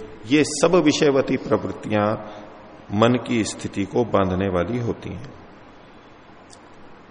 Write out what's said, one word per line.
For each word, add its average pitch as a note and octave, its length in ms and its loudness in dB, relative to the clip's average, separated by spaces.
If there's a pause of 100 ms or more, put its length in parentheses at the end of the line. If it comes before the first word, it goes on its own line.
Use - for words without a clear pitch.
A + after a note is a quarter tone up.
(260)
ये C#3 180 4
सब E3+ 400 2
विषयवती C#3 520 2
प्रवृत्तियां G#2 760 -2 (840)
मन A#2+ 300 4
की A#2 160 0
स्थिति - 400 -6
को A#2+ 200 0
बांधने G2 440 0
वाली F2+ 300 -2
होती A#2 320 -6
हैं। - 320 -16 (1700)